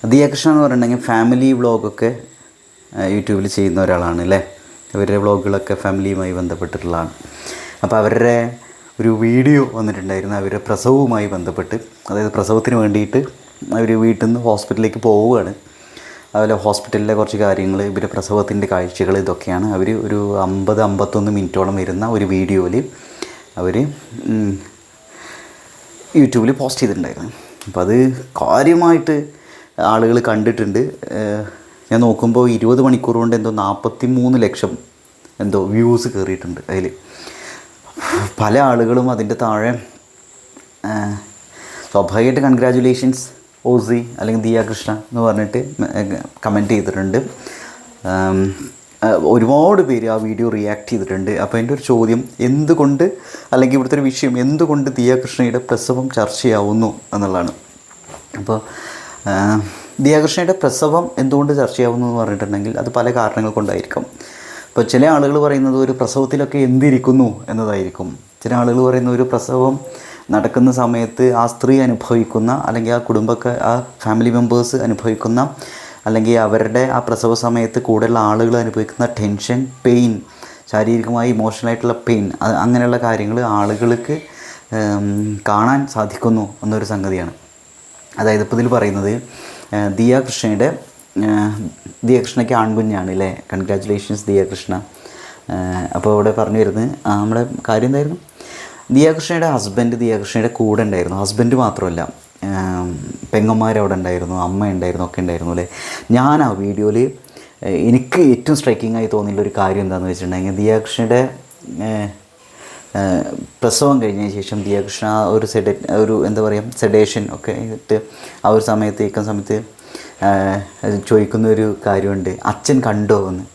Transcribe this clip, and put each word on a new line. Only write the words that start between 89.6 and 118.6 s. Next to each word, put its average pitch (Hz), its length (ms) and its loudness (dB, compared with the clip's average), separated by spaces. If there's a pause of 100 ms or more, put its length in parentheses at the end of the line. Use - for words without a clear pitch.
ഏഹ്, 104 120 0 (100)
ദിയ 123 280 4
കൃഷ്ണയുടെ, 113 420 0 (560)
ഏഹ്, 104 260 0 (560)
ദിയ 123 180 6
കൃഷ്ണയ്ക്ക് 123 360 -2
ആൺകുഞ്ഞാണ് 107 560 -2
അല്ലേ? 95 140 0 (220)
കൺഗ്രാജുലേഷൻസ് 101 760 -4
ദിയ 98 140 4 (100)
കൃഷ്ണ. 95 200 -8 (840)
ഏഹ്, 90 400 -4
അപ്പോൾ 107 200 2
ഇവിടെ 104 260 2
പറഞ്ഞു 107 220 0
വരുന്നത്, 107 260 0 (180)
ആ, 104 40 0 (100)
നമ്മുടെ 113 240 0 (240)
കാര്യം 117 220 2
എന്തായിരുന്നു? 147 280 -2 (760)
ദിയ 147 200 8
കൃഷ്ണയുടെ 165 380 -2
ഹസ്ബൻഡ് 117 480 0
ദിയ 113 180 2
കൃഷ്ണയുടെ 113 380 -2
കൂടെ 107 280 2
ഉണ്ടായിരുന്നു. 92 360 -2
ഹസ്ബൻഡ് 117 400 2
മാത്രമല്ല, 92 400 -2 (460)
ഏഹ്, 92 440 -4 (400)
പെങ്ങന്മാർ 110 480 2
അവിടെ 98 200 0
ഉണ്ടായിരുന്നു, 90 440 -4
അമ്മ 98 320 -2
ഉണ്ടായിരുന്നു, 90 320 -2
ഒക്കെ - 160 -8
ഉണ്ടായിരുന്നു 85 320 -4
അല്ലേ? 90 100 -2 (520)
ഞാൻ 147 280 4
ആ - 20 0 (140)
വീഡിയോയിൽ, 104 360 0 (680)
ഏഹ്, 92 220 -2
എനിക്ക് 127 340 2 (120)
ഏറ്റവും 143 280 0
സ്ട്രൈക്കിംഗ് 113 380 0
ആയി 110 160 -2
തോന്നിയിട്ടുള്ള 101 320 -2
ഒരു 101 100 -6
കാര്യം 98 280 0
എന്താണെന്ന് 92 260 -4
വെച്ചിട്ടുണ്ടെങ്കിൽ 92 500 -4
ദിയ 110 240 4
കൃഷ്ണയുടെ, 117 340 2 (720)
ഏഹ്, 104 180 -4 (920)
ഏഹ്, 92 260 0 (380)
പ്രസവം 135 380 4
കഴിഞ്ഞതിന് 101 360 -4
ശേഷം 101 320 -6
ദിയ 101 180 2
കൃഷ്ണ - 180 -8 (100)
ആ 110 40 2 (160)
ഒരു 110 100 2 (100)
സെഡ-, 101 280 0 (200)
ഒരു 107 260 2
എന്താ 107 180 0
പറയുക, 107 240 -2 (120)
സെഡേഷൻ 107 440 2 (120)
ഒക്കെ - 160 -6 (220)
ഇട്ട് 107 220 -2 (460)
ആ 101 100 4
ഒരു 107 160 2